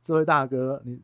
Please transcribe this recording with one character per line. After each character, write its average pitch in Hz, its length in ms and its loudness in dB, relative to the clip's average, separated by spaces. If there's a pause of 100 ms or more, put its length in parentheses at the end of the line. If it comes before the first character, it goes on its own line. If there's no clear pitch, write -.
这 160 120 -2
位 160 100 4
大 147 220 2
哥， 131 380 -4
你 123 200 -10